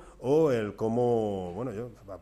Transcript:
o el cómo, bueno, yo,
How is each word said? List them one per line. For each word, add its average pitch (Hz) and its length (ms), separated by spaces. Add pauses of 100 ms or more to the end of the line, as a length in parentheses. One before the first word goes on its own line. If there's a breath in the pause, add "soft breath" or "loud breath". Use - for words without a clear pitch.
(200 loud breath)
o 147 320
el 107 240
cómo, 110 800
bueno, 120 180
yo, 117 160 (320)